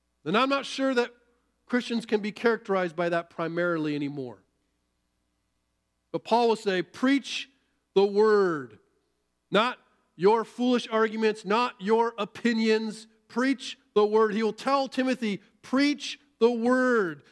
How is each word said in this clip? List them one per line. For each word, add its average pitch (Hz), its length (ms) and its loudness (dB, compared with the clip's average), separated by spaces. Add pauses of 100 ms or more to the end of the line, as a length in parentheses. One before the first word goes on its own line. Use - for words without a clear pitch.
(240)
And 165 120 -2
I'm 262 120 2
not 277 160 -2
sure 269 300 -2
that 240 180 -2 (540)
Christians 240 400 -4
can 214 140 -2
be 202 120 -6
characterized 196 640 -2
by 175 140 -2
that 170 180 -2
primarily 165 680 -4
anymore. 139 480 -8 (1700)
But 165 120 -8
Paul 233 240 2
will 220 80 2
say, 190 260 -2
"Preach - 680 -2 (440)
the 196 100 6
word, 196 760 2 (720)
not 220 280 0 (360)
your 214 300 2
foolish 247 440 0
arguments, 220 580 0
not 226 340 -2
your 226 380 0
opinions. 220 880 -2 (220)
Preach - 500 -4 (160)
the 214 100 4
word." 214 300 2
He 220 80 -2
will 214 100 0
tell 269 340 -2
Timothy, 247 540 -2 (220)
"Preach 285 580 -2 (200)
the 226 100 6
word. 233 800 0